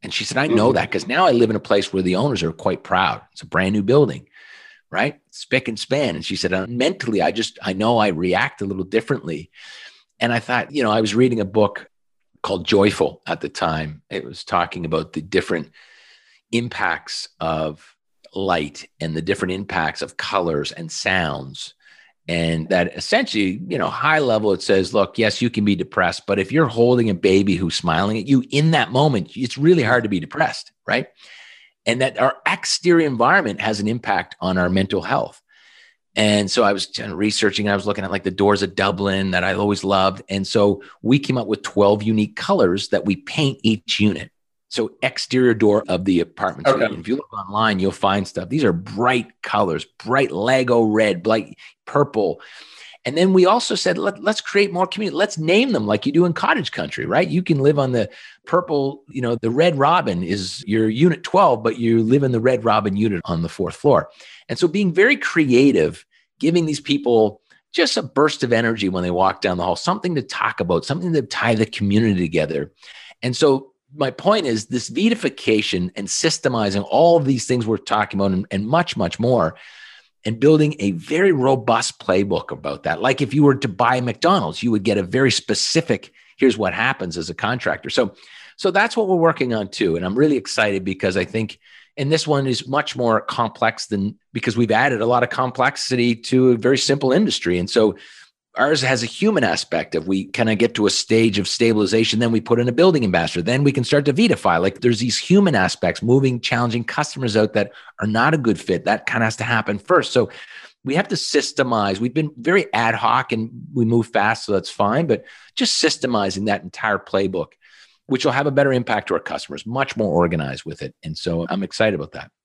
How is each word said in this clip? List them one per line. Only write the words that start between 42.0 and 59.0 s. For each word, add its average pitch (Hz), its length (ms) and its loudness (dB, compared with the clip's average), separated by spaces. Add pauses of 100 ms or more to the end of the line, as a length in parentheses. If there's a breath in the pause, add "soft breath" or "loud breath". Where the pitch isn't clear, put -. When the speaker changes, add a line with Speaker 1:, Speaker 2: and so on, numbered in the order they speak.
Speaker 1:
unique 107 320 0
colors 98 540 0
that - 180 -2
we 101 100 2
paint - 460 -4
each - 380 -2
unit. 90 320 -2 (360)
So - 320 -6
exterior 127 540 2
door 107 340 2
of 92 160 -2
the 92 140 2
apartment 82 480 -4
suite. - 160 2
Speaker 2:
Okay. 110 100 -2
Speaker 1:
And - 80 -12
if 82 60 -12
you 113 80 -2
look - 180 -10
online, 104 460 -2
you'll 95 140 0
find 98 340 0
stuff. 87 220 -8
These 143 160 -2
are 101 80 4
bright 110 560 -2 (120)
colors, 95 440 -2 (200)
bright 127 280 0
Lego 120 500 2
red, 107 400 2
bright 110 340 -2 (300 loud breath)
purple. 107 560 0 (600 loud breath)
And 131 120 -4
then 185 160 4
we 185 140 6
also 208 300 2
said, 180 200 -2
"Let, 202 280 -4
let's 214 160 0
create 202 320 0
more 185 160 0
community. 185 280 -6
Let's 208 220 -2
name 190 320 2
them 123 160 0
like 107 180 0
you 147 60 0
do 160 140 4
in 175 80 0
cottage 233 400 -2
country," 71 340 -8
right? 131 200 2
You 170 180 0
can 151 160 0
live 143 180 4
on 131 140 0
the 113 180 0 (340 loud breath)
purple, 147 640 -2